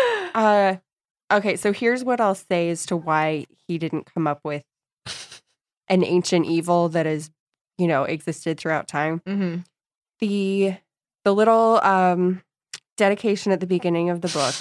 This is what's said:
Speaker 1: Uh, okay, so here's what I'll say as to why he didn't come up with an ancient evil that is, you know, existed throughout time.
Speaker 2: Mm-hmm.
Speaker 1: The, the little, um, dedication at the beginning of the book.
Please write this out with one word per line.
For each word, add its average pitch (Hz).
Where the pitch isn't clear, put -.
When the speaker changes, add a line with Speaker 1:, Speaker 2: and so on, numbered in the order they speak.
Speaker 1:
Uh, 208
okay, 202
so 208
here's 247
what 240
I'll 202
say 175
as 165
to 175
why 156
he 170
didn't 156
come 160
up 147
with 147
an 185
ancient 175
evil 170
that 160
is, 156
you 180
know, 139
existed 156
throughout 160
time. 160
Speaker 2:
Mm-hmm. 185
Speaker 1:
The, 196
the 202
little, 226
um, 185
dedication 202
at 180
the 180
beginning 175
of 175
the 180
book. 139